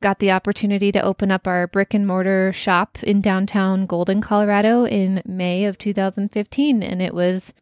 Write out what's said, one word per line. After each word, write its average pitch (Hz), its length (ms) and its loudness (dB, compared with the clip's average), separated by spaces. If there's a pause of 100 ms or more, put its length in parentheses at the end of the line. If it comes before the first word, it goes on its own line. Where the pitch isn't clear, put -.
got 196 160 0
the 196 140 2
opportunity 202 600 0
to 196 100 2
open 196 280 0
up 190 160 -2
our 180 200 -2
brick 196 280 -2
and 202 120 2
mortar 190 460 0
shop 185 500 -2
in 202 200 2
downtown 190 640 0
Golden, 180 340 0
Colorado 208 640 2
in 190 400 0
May 185 400 -2
of 196 140 -2
two 202 160 -4
thousand 196 360 -2
fifteen. 240 520 0
And 180 180 -4
it 185 140 -4
was 180 480 -2